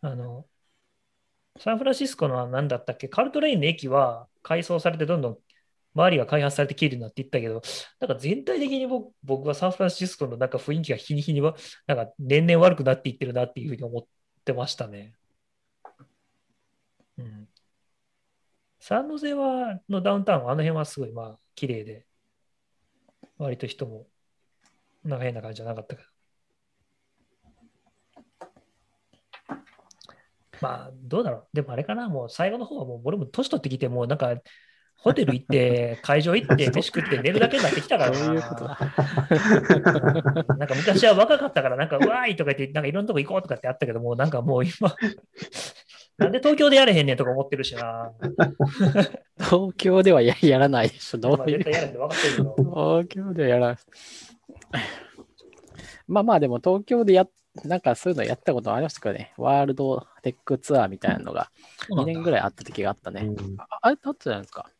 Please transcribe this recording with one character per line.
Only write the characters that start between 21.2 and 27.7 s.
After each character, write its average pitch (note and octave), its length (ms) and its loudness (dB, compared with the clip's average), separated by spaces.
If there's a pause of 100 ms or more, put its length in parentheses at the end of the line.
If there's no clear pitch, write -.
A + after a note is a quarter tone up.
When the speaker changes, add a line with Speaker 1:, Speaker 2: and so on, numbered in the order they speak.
Speaker 1:
あ、 A2 160 -18 (140)
綺 - 140 -8
麗 A2+ 160 -6
で、 G#2+ 220 -18 (1300)
割 C3+ 200 -8
と B2+ 100 -10
人 - 180 -10
も、 A2+ 220 -18 (960)
な C#3+ 140 -6
ん - 20 -8
か B2+ 60 -6
変 A#2+ 100 -6
な A2+ 60 -12
感 A2 100 -14
じ G#2+ 60 -14
じ A#2 40 -16
ゃ A2+ 40 -12
な A2+ 100 -8
か A2 60 -14
っ - 60 -18
た - 80 -14
け - 60 -20
ど。 - 60 -20 (4000)